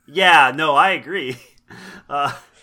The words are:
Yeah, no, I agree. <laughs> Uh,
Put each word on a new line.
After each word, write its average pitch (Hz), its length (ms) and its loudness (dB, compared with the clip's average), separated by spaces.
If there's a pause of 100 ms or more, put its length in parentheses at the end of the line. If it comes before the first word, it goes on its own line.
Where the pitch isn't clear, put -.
Yeah, 156 440 4
no, 151 220 -2
I 175 160 2
agree. 143 460 -8 (360)
<laughs> - 360 -20
Uh, 143 240 -6 (300)